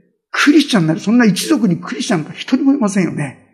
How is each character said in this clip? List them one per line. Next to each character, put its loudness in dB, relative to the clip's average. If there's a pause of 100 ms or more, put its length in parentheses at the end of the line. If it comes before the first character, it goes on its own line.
(300)
ク 2
リ 4
ス -6
チ -2
ャ 2
ン 2
に 0
な 0
る、 -6
そ -2
ん 4
な 6
一 0
族 2
に 0
ク -12
リ -8
ス -6
チ -2
ャ 0
ン -4
が -14
一 -4
人 -4
も 4
い 0
ま 0
せ 0
ん 0
よ -4
ね。 -8 (160)